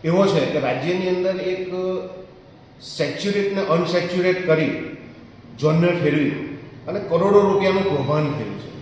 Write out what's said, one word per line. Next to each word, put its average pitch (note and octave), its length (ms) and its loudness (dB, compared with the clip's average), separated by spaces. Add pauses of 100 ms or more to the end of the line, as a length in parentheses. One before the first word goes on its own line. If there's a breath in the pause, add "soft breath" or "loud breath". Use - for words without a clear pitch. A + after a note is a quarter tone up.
એવો F3+ 240 4
છે D3 180 2
કે D3 140 -2
રાજ્યની D#3 480 -2
અંદર F3+ 340 0
એક F#3 300 -4 (1300)
સેચ્યુરેટ G3 580 -2
ને G3 60 0
અનસેચ્યુરેટ F3 880 0
કરી - 500 0 (640)
ઝોનને E3 260 4
ફેરવી D3 720 0 (280)
અને F#3+ 120 -4
કરોડો G3 400 4
રૂપિયાનું F#3+ 440 4
કૌભાંડ D3+ 440 0
થયું A2 320 -6
છે. - 100 -14 (120)